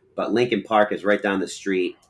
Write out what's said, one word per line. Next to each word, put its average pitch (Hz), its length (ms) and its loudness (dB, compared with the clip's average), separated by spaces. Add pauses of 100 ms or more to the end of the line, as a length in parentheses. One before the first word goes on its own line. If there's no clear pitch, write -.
(160)
But 95 180 -2
Lincoln 117 300 0
Park 104 280 2
is 90 140 -6
right 101 160 2
down 98 180 0
the 90 80 -2
street. 92 500 -4 (120)